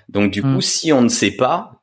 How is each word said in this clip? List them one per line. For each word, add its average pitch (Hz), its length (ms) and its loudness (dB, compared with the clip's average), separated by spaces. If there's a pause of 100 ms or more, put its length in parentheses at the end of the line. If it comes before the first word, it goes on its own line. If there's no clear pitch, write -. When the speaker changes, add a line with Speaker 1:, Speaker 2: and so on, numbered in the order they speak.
Speaker 1:
Donc 104 240 0
du 101 100 -6
Speaker 2:
Hmm. 135 140 0
Speaker 1:
coup, 131 40 0
si - 320 -2
on 135 100 4
ne 120 60 4
sait 113 280 0
pas, 160 340 -2 (120)